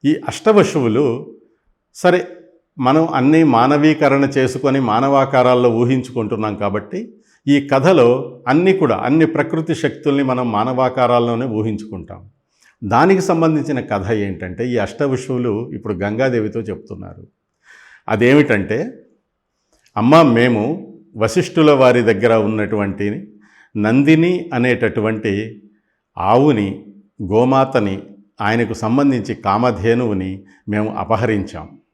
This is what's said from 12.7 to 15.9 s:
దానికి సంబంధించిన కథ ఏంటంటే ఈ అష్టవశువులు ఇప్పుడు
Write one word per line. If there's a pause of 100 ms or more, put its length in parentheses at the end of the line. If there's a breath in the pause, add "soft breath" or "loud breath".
దానికి
సంబంధించిన
కథ
ఏంటంటే
ఈ
అష్టవశువులు
ఇప్పుడు